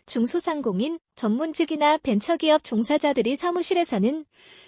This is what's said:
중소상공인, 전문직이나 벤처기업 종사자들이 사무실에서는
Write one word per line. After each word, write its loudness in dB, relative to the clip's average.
중소상공인, -2
전문직이나 0
벤처기업 2
종사자들이 0
사무실에서는 0